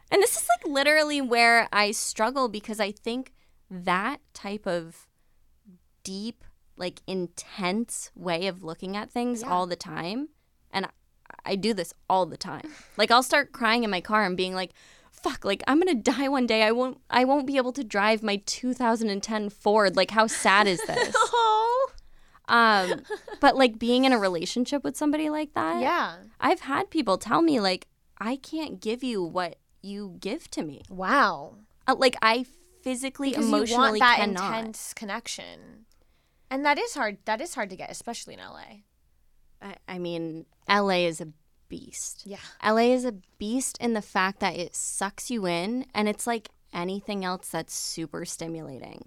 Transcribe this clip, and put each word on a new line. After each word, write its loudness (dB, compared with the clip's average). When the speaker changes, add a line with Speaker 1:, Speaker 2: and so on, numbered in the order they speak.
Speaker 1:
And 6
this 2
is, -4
like, 0
literally 4
where 6
I 4
struggle -2
because -8
I -2
think -6
that -2
type -10
of -6
deep, -10
like, -8
intense -6
way -4
of -6
looking -10
at -8
things -2
Speaker 2:
Yeah. -8
Speaker 1:
all 0
the -4
time, -8
and -2
I, -8
I -2
do 0
this -6
all 2
the -6
time. -10
Speaker 2:
<laughs> -16
Speaker 1:
Like, 2
I'll 6
start 0
crying 0
in -2
my -2
car 2
and 0
being -2
like, -6
"Fuck, -6
like, -2
I'm 4
gonna 4
die 0
one 2
day. 4
I 6
won't, -2
I 4
won't 2
be -2
able 2
to -6
drive 2
my 0
two -4
thousand 0
and -4
ten -4
Ford. 4
Like, 4
how 4
sad 6
is 2
this?" 0
Speaker 2:
<laughs> 4
Oh. 2
Speaker 1:
Um, 4
but, 6
like, 4
being 2
in 6
a 6
relationship -2
with -6
somebody 0
like -4
that, -2
Speaker 2:
Yeah. -2
Speaker 1:
I've 2
had -4
people 0
tell 2
me, 4
like, 0
"I -4
can't -10
give -4
you -2
what -4
you -10
give -8
to -6
me." -12
Speaker 2:
Wow. 0
Speaker 1:
Uh, 4
like, 4
I 4
physically, -6
Speaker 2:
Because 0
you 2
want 2
Speaker 1:
emotionally 4
Speaker 2:
that 6
Speaker 1:
cannot. -2
Speaker 2:
intense -10
connection. -12
And -2
that 4
is -4
hard, -4
that -2
is -10
hard -6
to -14
get, -12
especially -12
in -18
L -18
A. -20
Speaker 1:
I, -14
I -10
mean, -6
L 2
A 4
is -2
a -12
beast. -14
Speaker 2:
Yeah. -14
Speaker 1:
L 2
A 6
is 2
a -2
beast -4
in 0
the -2
fact -2
that -2
it -8
sucks -6
you -2
in, -2
and 0
it's -6
like -4
anything -6
else -6
that's -6
super -8
stimulating. -12